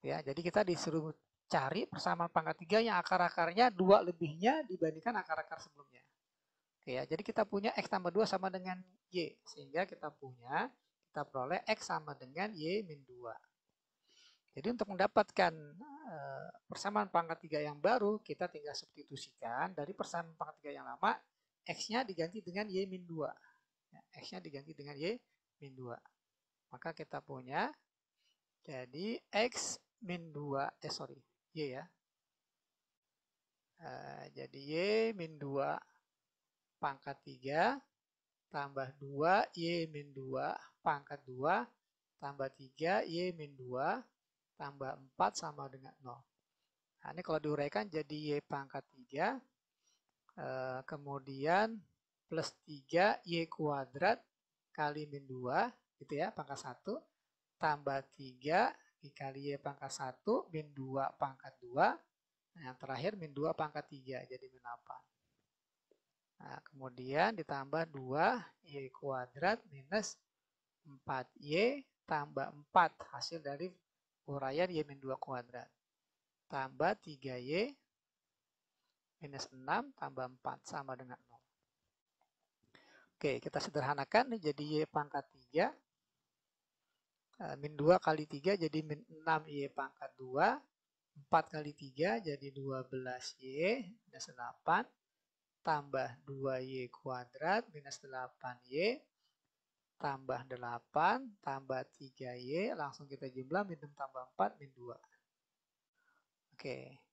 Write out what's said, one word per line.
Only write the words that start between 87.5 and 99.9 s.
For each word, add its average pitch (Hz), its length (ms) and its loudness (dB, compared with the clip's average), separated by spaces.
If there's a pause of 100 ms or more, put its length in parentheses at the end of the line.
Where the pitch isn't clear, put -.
min 147 160 -6
dua 156 200 10
kali 156 320 2
tiga 160 320 2
jadi 156 240 0
min 151 240 -4
enam 160 400 0
Y 143 240 -4
pangkat 135 480 -6
dua. 156 400 4 (560)
Empat 156 320 2
kali 151 240 -6
tiga 156 480 0
jadi 139 320 -8
dua 135 320 -4
belas 127 560 -8
Y 175 480 0 (160)
minus - 240 -14
delapan. 151 560 0 (840)
Tambah 139 560 2
dua 135 400 -2
Y 131 320 -4
kuadrat 139 800 -2
minus 139 240 -12
delapan 127 560 -8 (160)
Y 202 320 2 (960)